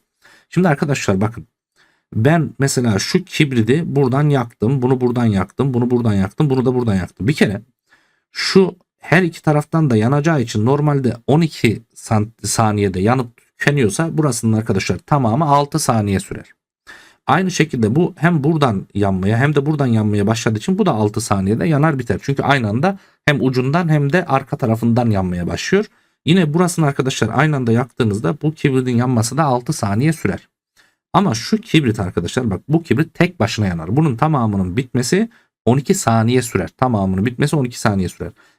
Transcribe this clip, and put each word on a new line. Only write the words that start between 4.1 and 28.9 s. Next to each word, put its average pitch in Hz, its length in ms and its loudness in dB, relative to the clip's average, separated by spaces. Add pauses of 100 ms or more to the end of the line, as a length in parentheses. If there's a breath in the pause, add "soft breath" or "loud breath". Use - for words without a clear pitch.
yaktım, 127 520 0
bunu 127 200 0
buradan 120 240 0
yaktım, 107 480 0
bunu 123 180 0
buradan 117 220 2
yaktım, 98 360 0
bunu 127 160 0
da 127 100 0
buradan 117 200 0
yaktım. 92 320 -4
Bir 147 60 2
kere 107 280 0 (680)
şu - 440 2 (220)
her 180 260 0
iki 170 180 -4
taraftan 151 480 0
da 113 80 4
yanacağı 143 440 2
için 110 240 -2
normalde 143 520 0 (100)
on 147 140 4
iki 120 400 0 (140)
sant-, 107 520 -4
saniyede 104 520 0
yanıp 123 380 0
tükeniyorsa 147 800 -2
burasının 113 400 0
arkadaşlar 98 400 -2
tamamı 135 480 0
altı 143 340 2
saniye 104 400 0
sürer. - 340 -14 (720 loud breath)
Aynı 175 240 0
şekilde 120 440 0
bu 175 220 0
hem 160 260 0
buradan 139 500 0
yanmaya 101 440 0
hem 143 180 2
de 139 100 0
buradan 143 200 0
yanmaya 107 420 0
başladığı 113 300 -2
için 185 200 -2
bu 214 80 2
da 170 60 0
altı 107 300 -2
saniyede 101 440 0
yanar 151 340 2
biter. 101 240 -4
Çünkü 139 200 -4
aynı 127 260 0
anda 180 300 -2 (260 loud breath)
hem 143 160 0
ucundan 135 480 0
hem 147 240 2
de 175 120 0
arka 135 320 -2
tarafından 117 520 0
yanmaya 90 380 -2
başlıyor. 196 380 -2 (400)
Yine 156 280 2
burasını 170 320 0
arkadaşlar 127 480 -2
aynı 151 220 2
anda 123 160 0
yaktığınızda 123 680 -2
bu 156 120 -2
kibridin 127 440 0